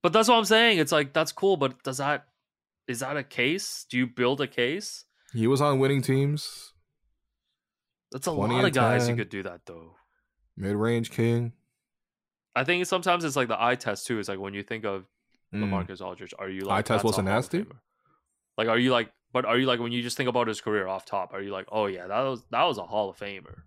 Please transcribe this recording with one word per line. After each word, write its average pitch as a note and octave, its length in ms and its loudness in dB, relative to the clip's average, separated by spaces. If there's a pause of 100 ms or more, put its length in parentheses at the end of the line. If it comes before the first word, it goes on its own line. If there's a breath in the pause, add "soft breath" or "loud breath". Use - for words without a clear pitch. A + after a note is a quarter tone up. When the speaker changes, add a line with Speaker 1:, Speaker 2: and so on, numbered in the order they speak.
Speaker 1:
But C4 100 2
that's A3 160 6
what A#3+ 80 8
I'm A3+ 80 4
saying. A3 340 6
It's D3+ 140 2
like, D3 220 2
that's D#3+ 180 0
cool, F#3+ 240 2
but C3+ 260 -2
does C3 160 -6
that, C#3+ 280 -2 (600)
is A#2+ 120 -4
that C#3 160 -6
a C#3 60 -4
case? C#3+ 640 -4
Do B2 80 -4
you B2+ 100 2
build B2 360 0
a C3 40 0
case? D3 580 -4 (280 soft breath)
Speaker 2:
He A2+ 140 0
was C3+ 160 4
on C#3+ 160 2
winning C3+ 240 2
teams. C#3 720 -2 (1400)
Speaker 1:
That's C3+ 140 -8
a F3 60 -2
Speaker 2:
Twenty A#2 220 0
Speaker 1:
lot B2+ 60 2
of C3 60 4
Speaker 2:
and C3+ 80 2
Speaker 1:
guys B2 280 4
who A#2+ 60 2
Speaker 2:
ten. A#2+ 100 0
Speaker 1:
could G#2+ 120 -4
do G2 140 -6
that, F2 220 -10
though. E2 280 -18 (600)
Speaker 2:
Mid-range A2 540 0
king. A#2 420 0 (1040)
Speaker 1:
I C3 80 2
think F3 220 2
sometimes F3 380 0
it's C#3+ 120 -2
like B2 120 2
the A2 140 0
eye B2 140 4
test, G#2+ 300 -6
too. A2+ 120 -2
It's G2+ 100 -6
like G2 120 -6
when G2 120 -6
you G2+ 100 -6
think A2 220 -8
of G2 220 -6 (480)
Speaker 2:
Mm. G#2 100 -2
Speaker 1:
LaMarcus F#2+ 360 -4
Aldridge, F2+ 380 -12
are G2 100 -8
you F#2+ 140 -6
like, G2 160 -2
Speaker 2:
Eye G#2+ 40 0
test - 60 -6
Speaker 1:
"That's G#2+ 160 2
a - 20 2
Speaker 2:
wasn't G2 220 0
Speaker 1:
Hall G#2 100 2
of B2 60 0
Speaker 2:
nasty? F#3 200 -4
Speaker 1:
Famer"? - 140 -18 (800)
Like, A2+ 100 0
are A2+ 100 4
you B2+ 140 4
like, A#2 180 2 (220)
but B2+ 120 0
are A2+ 140 4
you C3 80 4
like, A#2+ 140 2
when A#2+ 120 -4
you B2 100 0
just A#2+ 140 -6
think B2+ 120 0
about A#2+ 200 2
his G#2+ 120 -4
career G#2 260 -2
off F#2+ 180 -6
top, F#2+ 280 -6
are G2 80 -8
you G2+ 100 -8
like, F#2+ 220 -8
"Oh, G#2+ 140 0
yeah, F#2 220 -6
that G#2+ 140 0
was, C3 280 -4
that A#2+ 140 2
was C#3 140 0
a F2+ 60 -8
Hall G#2 260 -2
of - 80 -18
Famer"? G2+ 480 -14